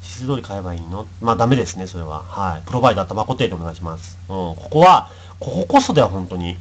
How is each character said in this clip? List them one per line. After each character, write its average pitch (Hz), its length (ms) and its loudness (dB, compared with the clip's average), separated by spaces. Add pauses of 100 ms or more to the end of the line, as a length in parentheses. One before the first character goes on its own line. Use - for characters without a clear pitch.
指 - 40 -20
示 127 200 -10
通 139 80 -2
り 117 60 -6
買 98 180 -10
え - 20 -10
ば 90 120 -8
い 85 40 -8
い 85 40 -10
の？ 90 260 -10 (140)
ま 117 120 2
あ、 - 20 2
ダ 117 120 2
メ 135 80 6
で 113 100 0
す 87 120 -10
ね、 92 100 -8
そ 92 100 -12
れ 82 60 -10
は。 78 200 -10
は 90 360 -6
い。 - 60 -14
プ 90 80 -10
ロ 123 80 0
バ 123 100 6
イ 98 40 0
ダ 95 100 -2
ー - 20 -16
玉 98 160 -4
固 131 120 -4
定 127 120 -2
で 90 80 -6
お - 20 -8
願 82 160 -8
い - 20 -14
し 90 80 -14
ま 82 140 -8
す。 - 200 -18 (100)
う 95 60 -10
ん。 - 20 -8
こ 87 340 -8
こ 151 100 2
は、 - 300 8 (300)
こ - 120 -8
こ 170 160 -2
こ 269 140 6
そ 247 120 -2
だ 147 80 6
よ、 107 80 4
本 92 180 -6
当 92 100 -8
に。 87 240 -6